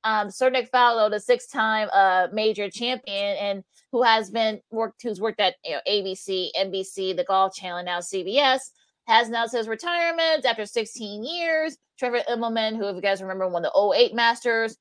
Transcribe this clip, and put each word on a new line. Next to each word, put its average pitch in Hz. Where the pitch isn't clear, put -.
Um, 214
Sir 262
Nick 254
Faldo, 233
the 208
six-time, 220
uh, 185
major 208
champion 202
and 196
who 233
has 220
been 220
worked, 220
who's 208
worked 214
at, 180
you 165
know, 147
A 202
B 185
C, 185
N 190
B 190
C, 190
the 175
Golf 190
Channel, 180
now 175
C 185
B 202
S, 269
has 233
announced 233
his 226
retirement 330
after 226
sixteen 208
years. 320
Trevor 240
Immelman, 226
who, 202
if 185
you 185
guys 196
remember, 190
won 175
the 151
oh 202
eight 226
Masters 233